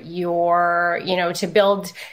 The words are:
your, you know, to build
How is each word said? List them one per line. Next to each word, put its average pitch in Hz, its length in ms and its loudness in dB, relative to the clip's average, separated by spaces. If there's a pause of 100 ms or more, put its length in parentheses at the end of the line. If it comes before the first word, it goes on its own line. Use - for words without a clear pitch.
your, 175 1000 0
you 185 100 0
know, 175 180 0
to 175 140 -4
build 196 460 2 (200)